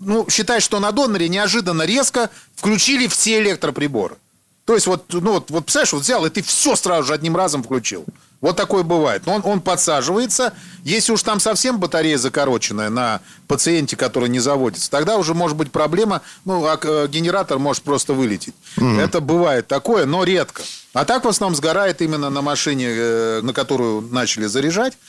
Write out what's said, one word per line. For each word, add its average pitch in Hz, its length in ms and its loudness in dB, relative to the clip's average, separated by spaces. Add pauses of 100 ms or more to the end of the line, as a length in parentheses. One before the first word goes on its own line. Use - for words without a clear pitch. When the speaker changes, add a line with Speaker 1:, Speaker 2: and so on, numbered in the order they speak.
Speaker 1:
ну, 208 280 0
считай, 220 320 0
что 208 200 0
на 208 120 0
доноре 208 380 2
неожиданно 190 560 0
резко 233 420 0 (260)
включили 233 520 2
все 220 340 0
электроприборы. 147 760 -2 (500)
То 226 80 4
есть 208 120 2
вот, 185 260 0
ну, 180 200 0
вот, 180 180 0
вот, 151 140 -2
представляешь, - 300 2
вот 139 80 -2
взял, 196 240 2
и 156 40 -2
ты 190 120 -4
все - 340 0
сразу 165 320 0
же 151 60 0
одним 160 220 -2
разом 160 260 0
включил. 113 420 -4 (360)
Вот 170 160 2
такое 196 260 2
бывает. 156 420 2
Но 180 120 0
он, 208 80 -2
он 196 180 0
подсаживается. 185 880 0 (320)
Если 214 280 0
уж 208 100 2
там 214 180 0
совсем 233 400 0
батарея 160 380 2
закороченная 117 720 -2
на 113 300 -2 (280)
пациенте, 151 480 0
который 123 320 0
не 123 100 0
заводится, 127 520 0
тогда 160 260 2
уже 165 160 0
может 165 240 0
быть 156 160 -2
проблема, 170 480 0 (240)
ну, 185 220 0
а, 156 160 2
э, 151 280 0
генератор 165 480 0
может 139 260 -2
просто 143 280 0
вылететь. 120 420 -2 (220)
Speaker 2:
Мгм. 117 240 2
Speaker 1:
Это - 200 0
бывает 151 460 2
такое, 165 380 2
но 170 200 0
редко. 175 380 0 (300)
А 139 140 0
так 240 180 0
в 247 40 2
основном 190 280 0
сгорает 175 460 0
именно 156 260 -2
на 139 140 -2
машине, 143 480 -2
э, 113 520 0
на 123 120 -2
которую 120 480 0 (100)
начали 117 340 -2
заряжать. 165 520 -2 (100)